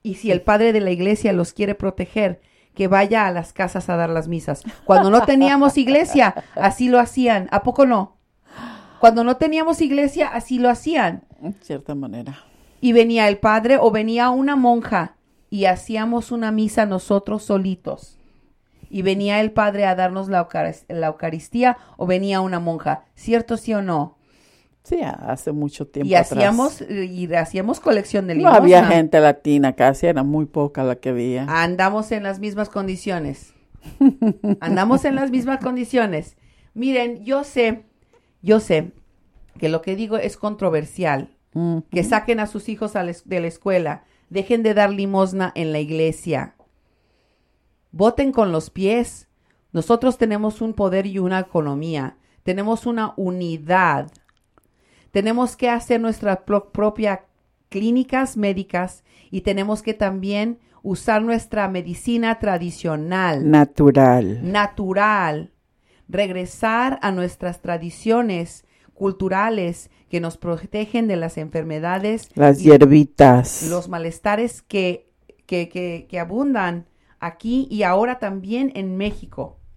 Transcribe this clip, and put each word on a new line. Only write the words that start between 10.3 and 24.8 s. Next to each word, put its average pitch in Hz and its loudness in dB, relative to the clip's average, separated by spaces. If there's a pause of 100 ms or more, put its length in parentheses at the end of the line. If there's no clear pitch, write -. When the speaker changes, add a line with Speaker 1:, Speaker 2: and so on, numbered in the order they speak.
Speaker 1:
lo 247 4
hacían. 240 -2 (180)
Speaker 2:
En 180 -12
cierta 147 -12
manera. 127 -12 (420)
Speaker 1:
Y 247 2
venía 226 4
el 202 0
padre 220 4
o - 4
venía 226 0
una 269 0
monja 240 0 (340)
y 196 -4
hacíamos 220 -2
una 226 -4
misa 220 0
nosotros 202 -2
solitos. - -6 (720)
Y 190 -8
venía 202 0
el 214 0
padre 208 0
a 185 0
darnos 185 -4
la 175 -2
eucaris-, 160 -6
la 165 -4
Eucaristía 170 -4 (220)
o 185 -4
venía 190 0
una 185 -4
monja. 160 -6 (100)
¿Cierto, 226 -2
sí 226 -6
o 202 -2
no? 160 -4 (680)